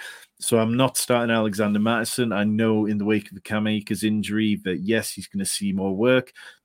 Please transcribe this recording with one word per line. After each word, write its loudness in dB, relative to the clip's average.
So 2
I'm 2
not 2
starting 2
Alexander 0
Mattison. 0
I 0
know 2
in -2
the -2
wake 0
of -18
the -16
Cam -2
Akers -2
injury 0
that, -2
yes, -2
he's -12
gonna -4
see -4
more -2
work. 2